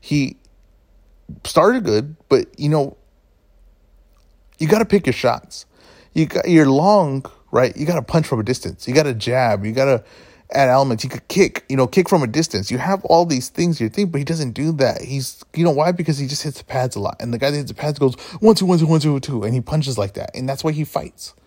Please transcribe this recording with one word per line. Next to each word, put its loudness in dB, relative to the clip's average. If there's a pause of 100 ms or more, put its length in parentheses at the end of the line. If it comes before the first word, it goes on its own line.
He -2 (1080)
started 2
good, -2 (100)
but, 2 (120)
you -2
know, 0 (1600)
you -2
gotta 4
pick 2
your 0
shots. -4 (480)
You 2
got, -4
you're 6
long, 2 (260)
right? 2
You -4
gotta 0
punch 0
from -2
a -4
distance. -6
You -6
gotta 4
jab. 0
You -4
gotta 2 (480)
add 4
elements. 2
You -6
could -12
kick, 0
you -2
know, 2
kick 2
from 4
a -2
distance. -2
You -4
have -2
all 4
these -4
things -2
you 0
think, -2
but -4
he -4
doesn't -4
do -2
that. 0
He's, -8 (120)
you 0
know 4
why? 2
Because -2
he -4
just -6
hits -8
the -20
pads -4
a -6
lot. -6
And -4
the -4
guy 0
that -2
hits -6
the -12
pads -6
goes, 2 (260)
"One, 8
two, -2
one, 4
two, 2
one, 4
two, 2
one, -2
two," -6
and -2
he -2
punches -4
like -4
that. -10
And -6
that's -8
why -2
he -4
fights. -10 (120)